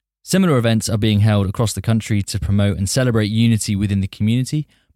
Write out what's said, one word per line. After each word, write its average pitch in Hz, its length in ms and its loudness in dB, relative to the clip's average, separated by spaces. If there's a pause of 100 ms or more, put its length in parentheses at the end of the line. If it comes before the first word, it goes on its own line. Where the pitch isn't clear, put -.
(220)
Similar 180 360 2
events 113 320 0
are - 80 0
being 104 240 2
held 104 260 2
across 107 240 -2
the 95 100 -8
country 110 420 -2
to - 140 -8
promote 101 400 0
and 95 120 -2
celebrate 113 380 0
unity 110 460 0
within 98 280 0
the 95 80 -2
community, 123 580 -2 (280)